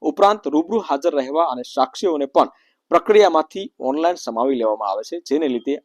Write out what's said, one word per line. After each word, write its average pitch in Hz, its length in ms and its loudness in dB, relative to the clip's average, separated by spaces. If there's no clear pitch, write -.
ઉપરાંત 196 460 2
રૂબરૂ 165 340 0
હાજર 147 340 -2
રહેવા 143 380 0
અને 123 120 -8
સાક્ષીઓને 143 640 -2
પણ 139 220 2
પ્રક્રિયામાંથી 190 760 4
ઓનલાઈન 156 380 -2
સમાવી 123 420 -2
લેવામાં 107 320 -2
આવે 107 120 -4
છે, 170 180 -12
જેને 151 280 -2
લીધે 127 260 -4